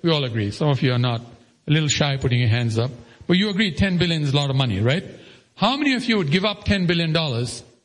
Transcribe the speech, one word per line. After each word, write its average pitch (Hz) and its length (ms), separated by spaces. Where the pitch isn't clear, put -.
We 170 80
all 147 140
agree. 107 280
Some 151 160
of 139 140
you 127 100
are 123 60
not, 120 220
a - 40
little 151 180
shy 143 280
putting 131 220
your 123 100
hands 113 300
up. 123 140
But 180 120
you 208 120
agree 190 240
ten 185 240
billion 165 240
is 143 100
a 139 40
lot 143 140
of 135 60
money, 120 240
right? 135 240
How 240 200
many 285 180
of 240 100
you 226 140
would 156 120
give 185 140
up 208 200
ten 196 220
billion 170 260
dollars? 127 520